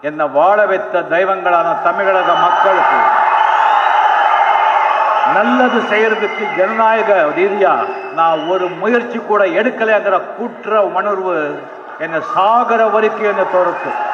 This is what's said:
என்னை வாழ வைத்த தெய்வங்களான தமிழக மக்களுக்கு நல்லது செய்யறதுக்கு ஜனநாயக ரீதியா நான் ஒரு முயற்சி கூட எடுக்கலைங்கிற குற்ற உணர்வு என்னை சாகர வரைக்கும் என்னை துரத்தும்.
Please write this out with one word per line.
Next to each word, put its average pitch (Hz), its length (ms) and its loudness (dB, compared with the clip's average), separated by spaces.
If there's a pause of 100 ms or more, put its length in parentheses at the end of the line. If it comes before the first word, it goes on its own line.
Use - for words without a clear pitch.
என்னை 151 160 -2 (100)
வாழ 180 220 6 (160)
வைத்த 180 420 -2
தெய்வங்களான 180 540 2 (180)
தமிழக 190 420 2 (140)
மக்களுக்கு - 560 2 (2250)
நல்லது 240 460 2 (100)
செய்யறதுக்கு 214 540 -2 (140)
ஜனநாயக 220 540 2 (260)
ரீதியா 190 360 2 (460)
நான் 165 200 2 (120)
ஒரு 185 140 -2 (160)
முயற்சி 226 360 -2 (100)
கூட 208 140 2 (180)
எடுக்கலைங்கிற 214 560 0 (220)
குற்ற 214 420 -4 (200)
உணர்வு 190 360 -2 (720)
என்னை 165 140 -6 (160)
சாகர 226 460 2 (120)
வரைக்கும் 214 380 0
என்னை 196 200 0
துரத்தும். 175 480 -2 (140)